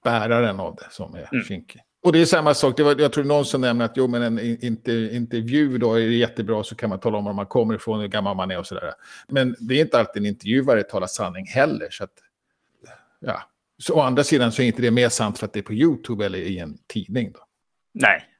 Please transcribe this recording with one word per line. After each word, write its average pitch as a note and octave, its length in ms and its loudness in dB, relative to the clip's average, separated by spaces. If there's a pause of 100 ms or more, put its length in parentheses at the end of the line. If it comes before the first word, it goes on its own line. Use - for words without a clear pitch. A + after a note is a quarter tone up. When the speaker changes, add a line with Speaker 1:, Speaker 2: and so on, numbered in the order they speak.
Speaker 1:
bäraren A#2 560 0
av E2 160 -8
det - 160 -20
som E2+ 240 -14
är E2+ 160 -16
Speaker 2:
Mm. A#2 140 -4
Speaker 1:
kinkig. - 360 -14 (220)
Och F3+ 100 4
det D#3+ 80 6
är E3+ 40 6
samma D#3 280 4
sak, C3+ 240 2
det D3+ 60 4
var, D3 160 4
jag D3 140 2
tror D3 100 0
någon C#3+ 220 2
som C3+ 160 -2
nämnde A#2+ 240 2
att A2+ 120 -6
jo, C3 100 4
men A#2+ 140 -2
en A#2 180 -2
in-, A#2 220 -4
inter-, A2+ 540 -2
intervju A#2+ 640 0
då A#2 160 2
är A2+ 60 4
det A2+ 160 2
jättebra, A2+ 480 0
så - 120 -14
kan A2 140 -4
man F#2+ 100 -4
tala A2 180 -2
om G#2 80 -4
var G2+ 80 -4
man G2+ 120 -6
kommer A2 300 2
ifrån, G#2+ 240 -4
hur G#2 80 -4
gammal G2+ 280 -2
man F#2+ 160 -4
är F2+ 80 -6
och F2 80 -8
sådär. F2 260 -8 (340)
Men C3 320 0
det B2+ 160 -2
är D3 60 4
inte C#3+ 180 2
alltid G#2 240 -2
en G#2 60 -2
intervjuare A#2 540 2
talar F#2 240 -6
sanning F#2 400 -8
heller, C3+ 440 0
så - 120 -14
att, F#2+ 100 -10 (1080)
ja. - 220 -8 (360)
Så - 160 -4
å D#3 60 4
andra B2+ 240 2
sidan B2 280 2
så B2 100 -2
är B2+ 40 2
inte A#2 160 0
det A#2+ 100 2
mer A#2+ 180 4
sant G#2+ 300 -2
för A2 60 -6
att G2+ 80 -8
det G2+ 60 -6
är G2 40 -6
på - 100 -10
YouTube A#2 520 0
eller F#2 140 -4
i F2+ 200 -6
en D#2 180 -12 (100)
tidning G#2+ 440 -6
då. - 80 -20 (540)
Speaker 2:
Nej, G2+ 300 2 (160)